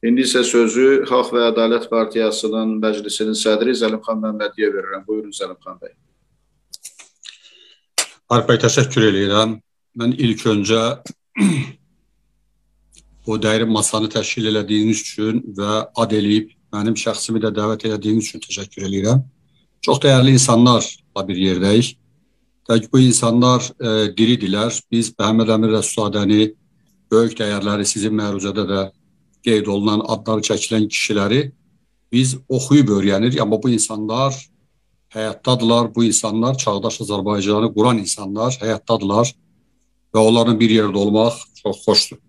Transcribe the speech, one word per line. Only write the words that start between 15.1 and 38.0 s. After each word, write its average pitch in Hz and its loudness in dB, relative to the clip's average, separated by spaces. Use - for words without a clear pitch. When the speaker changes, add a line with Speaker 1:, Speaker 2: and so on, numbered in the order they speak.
Speaker 2:
və 104 -2
ad 110 0
eləyib 107 0
mənim 107 -2
şəxsimi 113 -4
də 110 -2
dəvət 107 -4
elədiyiniz 107 -2
üçün - -14
təşəkkür 98 -12
eləyirəm. 104 2
Çox 139 0
dəyərli 135 6
insanlarla 117 2
bir 92 -4
yerdəyik. 98 2
Təbii 113 2
ki, - -14
bu 131 6
insanlar, 120 2
e, 117 -4
diridirlər. 110 0
Biz 117 -2
Məhəmməd 110 2
Əmin 110 2
Rəsulzadəni, 104 0
böyük 113 2
dəyərləri, 104 -2
sizin 107 -2
məruzədə 98 -4
də 95 -2
qeyd 104 0
olunan 107 0
adları 110 -4
çəkilən 107 -2
kişiləri 104 0
biz 131 0
oxuyub 131 4
öyrənirik. 101 0
Amma 107 0
bu 131 0
insanlar 113 -2
həyatdadırlar, 113 0
bu 117 2
insanlar 113 0
çağdaş 104 -4
Azərbaycanı 104 -2
quran 117 2